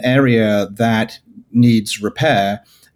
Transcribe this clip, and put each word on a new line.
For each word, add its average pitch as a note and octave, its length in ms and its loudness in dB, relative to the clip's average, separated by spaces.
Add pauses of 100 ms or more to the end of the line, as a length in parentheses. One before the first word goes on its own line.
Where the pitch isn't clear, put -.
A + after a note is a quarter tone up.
area A2+ 680 2
that A2 480 -2 (300)
needs A2+ 520 0
repair. G#2 600 -2 (340)